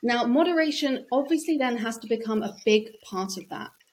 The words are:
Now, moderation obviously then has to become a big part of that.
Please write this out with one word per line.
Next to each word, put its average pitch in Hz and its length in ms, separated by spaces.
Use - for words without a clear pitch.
Now, 240 220
moderation 302 840
obviously 302 460
then 254 220
has 226 200
to 226 80
become 220 360
a 208 120
big 214 260
part 190 360
of - 100
that. - 220